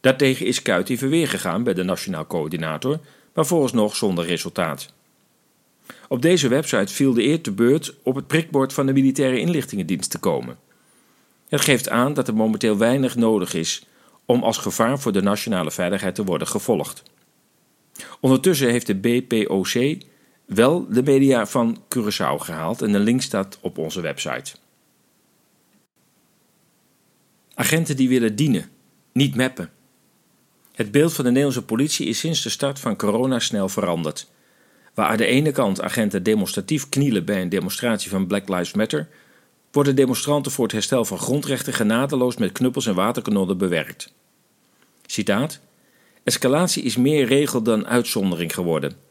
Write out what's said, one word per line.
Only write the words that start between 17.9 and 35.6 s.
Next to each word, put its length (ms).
Ondertussen 500
heeft 160
de 80
B 340
P 220
O 100
C 360
wel 440
de 140
media 440
van 420
Curaçao 500
gehaald 440
en 120
een 60
link 220
staat 380
op 180
onze 220
website. 540
Agenten 420
die 120
willen 280
dienen, 320
niet 220
meppen. 360
Het 180
beeld 220
van 120
de 60
Nederlandse 340
politie 420
is 120
sinds 240
de 60
start 320
van 160
corona 420
snel 300
veranderd. 640
Waar 140
aan 80
de 100
ene 260
kant 300